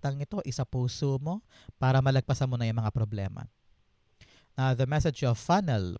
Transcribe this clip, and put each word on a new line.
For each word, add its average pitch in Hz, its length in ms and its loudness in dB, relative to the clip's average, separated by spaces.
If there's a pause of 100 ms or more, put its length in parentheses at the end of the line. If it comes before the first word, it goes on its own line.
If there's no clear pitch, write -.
ng 139 160 -4
ito, 196 240 -6
isa 131 160 -4
puso 131 560 -2
mo, 165 240 -4 (400)
para 131 240 4
malagpasan 135 400 2
mo 127 80 -2
na 120 160 0
yung 113 160 0
mga 107 80 0
problema. 104 560 -4 (1080)
Now, 131 160 2
the 123 160 2
message 151 400 0
of 117 80 4
Funnel, 127 640 0